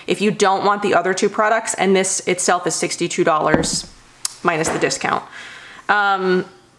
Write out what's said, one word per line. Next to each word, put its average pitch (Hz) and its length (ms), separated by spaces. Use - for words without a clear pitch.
if 170 160
you 208 80
don't 196 340
want 202 180
the 208 120
other 180 180
two 196 160
products, 220 460
and 190 200
this 190 320
itself 180 400
is 160 80
sixty-two 170 500
dollars 156 680
minus 160 240
the 165 100
discount. - 460
Um, 190 560